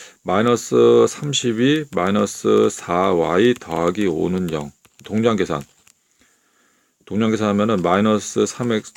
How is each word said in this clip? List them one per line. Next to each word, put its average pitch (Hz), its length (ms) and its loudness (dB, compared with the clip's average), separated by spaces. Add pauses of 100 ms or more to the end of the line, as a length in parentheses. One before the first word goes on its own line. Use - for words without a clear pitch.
(220)
마이너스 117 840 2
삼십이 135 840 -2
마이너스 104 800 0
사 92 440 -2
와이 87 420 2
더하기 87 520 -4
오는 87 440 -2
영. 73 200 -6 (320)
동량 110 340 0
계산. 80 260 -4 (1400)
동량 110 260 -2
계산하면은 104 500 0
마이너스 104 640 0
삼 120 260 -4
엑스, 107 260 -6